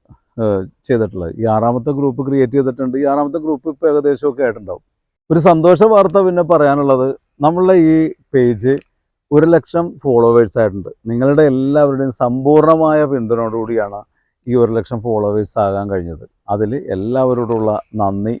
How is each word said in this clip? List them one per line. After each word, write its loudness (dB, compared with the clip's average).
ഏഹ്, 0
ചെയ്തിട്ടുള്ളത്. -2
ഈ -4
ആറാമത്തെ 0
ഗ്രൂപ്പ് -4
ക്രിയേറ്റ് 0
ചെയ്തിട്ടുണ്ട്. -2
ഈ -2
ആറാമത്തെ -2
ഗ്രൂപ്പ് -6
ഇപ്പോൾ -4
ഏകദേശമൊക്കെ 0
ആയിട്ടുണ്ടാവും. -6
ഒരു 2
സന്തോഷ 4
വാർത്ത 4
പിന്നെ 0
പറയാനുള്ളത്, 2
നമ്മളുടെ 2
ഈ 4
പേജ് 0
ഒരു 4
ലക്ഷം -2
ഫോളോവേഴ്സ് 2
ആയിട്ടുണ്ട്. -2
നിങ്ങളുടെ 0
എല്ലാവരുടെയും 0
സമ്പൂർണ്ണമായ 2
പിന്തുണയോടുകൂടിയാണ് -4
ഈ -2
ഒരു 4
ലക്ഷം -4
ഫോളോവേഴ്സ് -2
ആകാൻ -2
കഴിഞ്ഞത്. -8
അതിൽ -2
എല്ലാവരോടുള്ള -2
നന്ദി -4